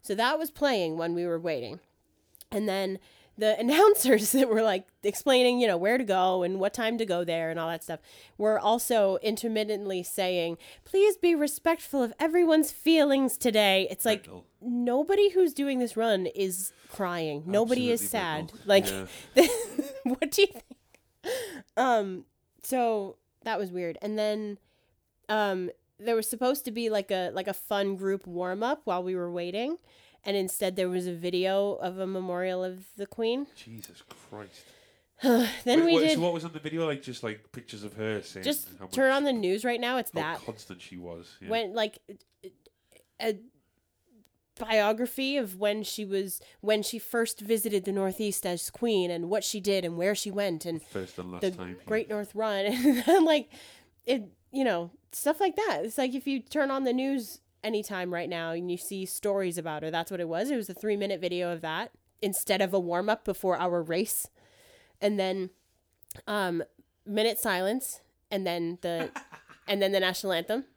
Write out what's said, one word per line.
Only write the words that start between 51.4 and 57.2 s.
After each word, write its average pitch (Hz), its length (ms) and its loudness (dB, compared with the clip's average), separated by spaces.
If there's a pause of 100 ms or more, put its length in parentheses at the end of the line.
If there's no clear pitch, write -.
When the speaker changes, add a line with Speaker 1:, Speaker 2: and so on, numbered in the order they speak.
Speaker 1:
the 190 100 0
Speaker 2:
time, 92 180 -10 (100)
yeah. - 60 -20
Speaker 1:
Great 214 240 -4
North 208 260 -8
Run 202 300 -2
<laughs> - 0 -
and 247 380 2
then, 339 220 8
like, 302 240 2 (560)
it, 240 180 0 (280)
you 269 120 -2
know, 175 280 0 (200)
stuff 311 280 -2
like 381 160 2
that. 359 280 0
It's 220 140 -6
like 262 160 0
if 269 140 -6
you 269 140 -2
turn 277 300 -2
on 269 120 -2
the 247 100 2
news 262 480 -2 (220)